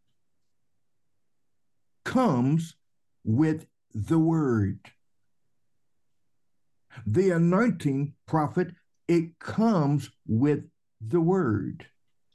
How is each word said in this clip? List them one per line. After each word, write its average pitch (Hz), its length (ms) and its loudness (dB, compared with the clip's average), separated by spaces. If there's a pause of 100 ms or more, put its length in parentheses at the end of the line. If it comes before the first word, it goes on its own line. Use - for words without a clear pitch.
(2000)
comes 165 720 0 (480)
with 156 420 0 (260)
the 113 260 -2
word. 135 640 0 (2250)
The 175 240 2
anointing, 170 840 0 (120)
prophet, 175 480 -2 (320)
it 170 320 0
comes 151 720 0 (160)
with 139 380 0 (360)
the 113 200 -2
word. 156 680 -2 (480)